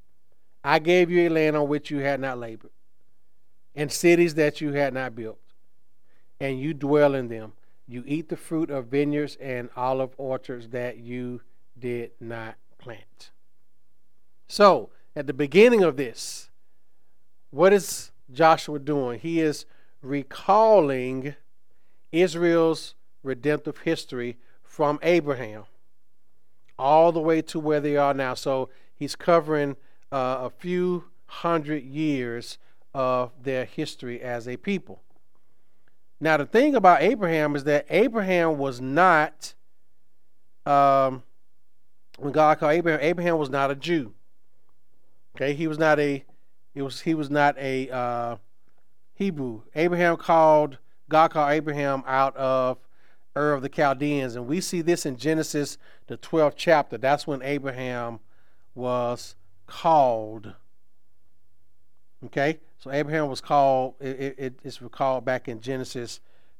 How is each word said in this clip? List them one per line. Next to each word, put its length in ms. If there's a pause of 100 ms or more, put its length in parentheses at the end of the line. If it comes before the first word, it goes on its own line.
(640)
"I 160
gave 300
you 180
a 20
land 260
on 140
which 200
you 100
had 200
not 180
labored, 340 (1000)
and 160
cities 460
that 240
you 140
had 200
not 220
built, 240 (1000)
and 200
you 140
dwell 420
in 140
them. 240 (340)
You 180
eat 220
the 80
fruit 340
of 180
vineyards 500
and 400
olive 400
orchards 520
that 280
you 440 (380)
did 400
not 380 (200)
plant." 540 (1160)
So, 400 (260)
at 100
the 80
beginning 500
of 120
this, 540 (1000)
what 220
is 400 (200)
Joshua 480
doing? 400
He 200
is 260 (360)
recalling 1300 (760)
Israel's 840 (260)
redemptive 580
history 580 (260)
from 400
Abraham 600 (1120)
all 320
the 80
way 240
to 160
where 200
they 160
are 180
now. 200
So 360 (260)
he's 200
covering, 600 (360)
uh, 300
a 80
few 600 (160)
hundred 560
years 760 (360)
of 380 (120)
their 220
history 560
as 260
a 100
people. 460 (1160)
Now, 180
the 100
thing 260
about 300
Abraham 520
is 100
that 240
Abraham 680
was 240
not, 720 (1120)
um, 580 (960)
when 160
God 240
called 160
Abraham, 280
Abraham 360
was 120
not 200
a 60
Jew. 400 (1200)
Okay, 180
he 140
was 100
not 220
a, 260 (480)
it 80
was, 200
he 120
was 160
not 280
a, 320
uh, 480 (760)
Hebrew. 500 (120)
Abraham 420
called, 600 (300)
God 220
called 200
Abraham 560
out 280
of 440 (560)
Ur 180
of 100
the 60
Chaldeans, 680
and 120
we 140
see 200
this 260
in 100
Genesis, 600 (280)
the 120
twelfth 380
chapter. 440
That's 260
when 160
Abraham 800 (560)
was 600 (300)
called. 880 (1700)
Okay, 340 (180)
so 140
Abraham 360
was 140
called, 580
it, 200
it, 180
it, 260
it's 200
recalled 420
back 220
in 140
Genesis, 580 (400)